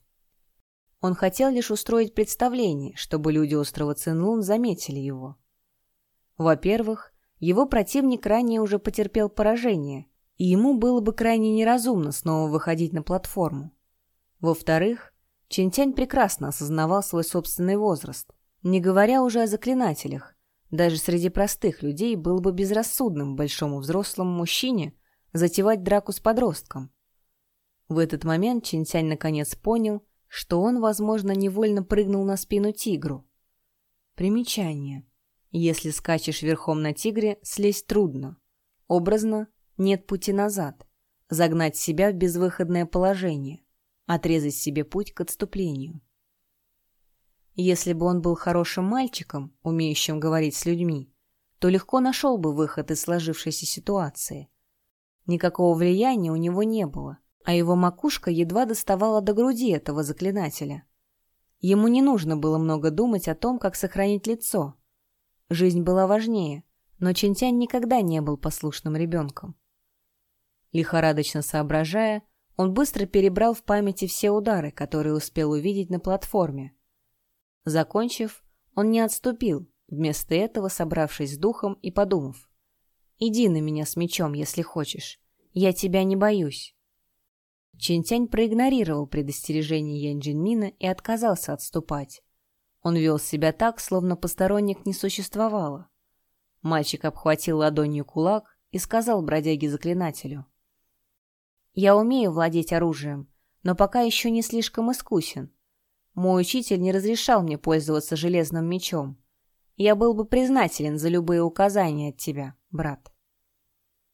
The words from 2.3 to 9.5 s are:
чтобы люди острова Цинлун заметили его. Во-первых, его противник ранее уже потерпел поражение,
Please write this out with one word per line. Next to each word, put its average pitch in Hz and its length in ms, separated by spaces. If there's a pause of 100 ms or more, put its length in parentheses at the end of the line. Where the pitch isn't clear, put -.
чтобы 156 340
люди 151 240
острова 147 380
Цинлун 175 480
заметили 196 580
его. 135 380 (1000)
Во-первых, 202 760 (260)
его 180 260
противник 262 600
ранее 226 340
уже 208 200
потерпел 208 500
поражение, 208 800 (280)